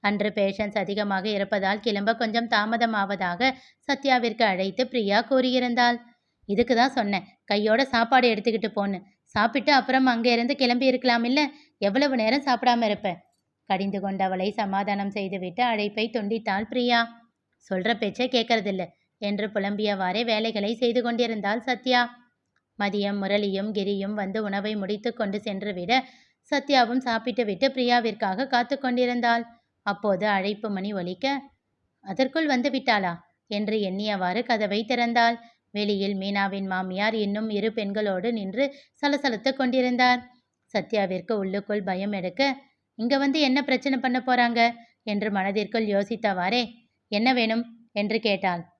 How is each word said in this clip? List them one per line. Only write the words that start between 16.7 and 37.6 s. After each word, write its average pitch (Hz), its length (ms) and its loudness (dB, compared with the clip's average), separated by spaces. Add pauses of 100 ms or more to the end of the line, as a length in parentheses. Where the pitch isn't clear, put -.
"சொல்ற 196 260 0
பேச்சே 226 300 -2
கேட்கறதில்ல" 226 580 0 (360)
என்று 202 260 -2
புலம்பியவாறே 202 800 -2
வேலைகளை 220 500 0
செய்து 233 280 2
கொண்டிருந்தாள் 226 640 -2
சத்யா. 247 340 2 (800)
மதியம் 202 420 -2
முரளியும் 196 500 0
கிரியும் 202 520 -2
வந்து 190 200 -4
உணவை 202 320 -4
முடித்து 208 380 -4
கொண்டு 208 280 -4
சென்றுவிட, 196 520 -4 (580)
சத்யாவும் 262 540 2
சாப்பிட்டுவிட்டு 226 640 0
பிரியாவிற்காக 240 760 0
காத்து 247 300 0
கொண்டிருந்தாள். 240 680 0 (400)
அப்போது 202 420 0
அழைப்பு 202 420 -2
மணி 196 240 -4
ஒலிக்க, 185 320 -6 (800)
"அதற்குள் 262 420 0
வந்து 262 220 2
விட்டாளா?" 220 420 0 (360)
என்று 208 320 -4
எண்ணியவாறு 196 640 -2
கதவை 214 420 0
திறந்தாள். 233 520 2 (340)
வெளியில் 202 440 -2
மீனாவின் 196 520 -2
மாமியார் 185 480 -2
இன்னும் 214 340 -2
இரு 208 240 -2